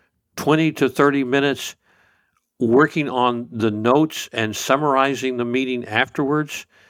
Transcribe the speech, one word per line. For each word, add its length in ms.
twenty 360
to 180
thirty 340
minutes 520
working 500
on 420
the 200
notes 600
and 240
summarizing 800
the 80
meeting 400
afterwards 800